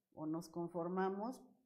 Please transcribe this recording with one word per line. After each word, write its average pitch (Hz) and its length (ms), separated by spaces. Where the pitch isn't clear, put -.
o 156 120
nos 165 220
conformamos, 190 920